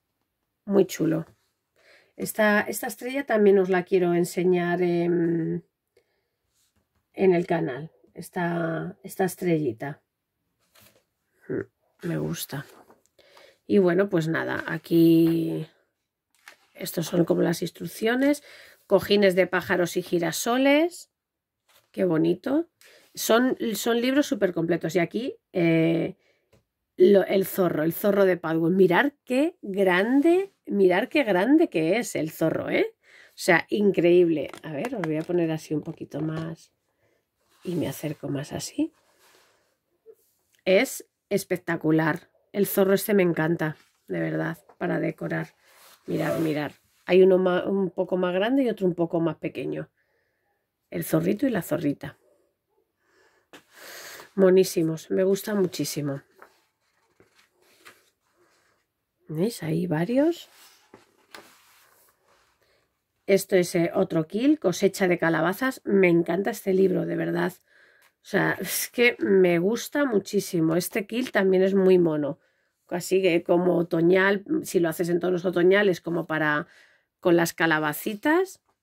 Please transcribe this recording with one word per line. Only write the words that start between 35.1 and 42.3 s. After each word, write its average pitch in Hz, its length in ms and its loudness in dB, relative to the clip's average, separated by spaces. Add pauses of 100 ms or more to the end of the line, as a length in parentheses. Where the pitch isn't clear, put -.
a 156 60 -4
poner 170 280 0
así 156 240 -6
un 147 80 -4
poquito 151 380 -12
más 160 520 -10 (920)
y 175 100 -6
me 160 140 -4
acerco - 400 -10
más 143 240 -8
así. - 400 -6 (1700)
Es - 420 2 (240)
espectacular. 160 960 -2 (240)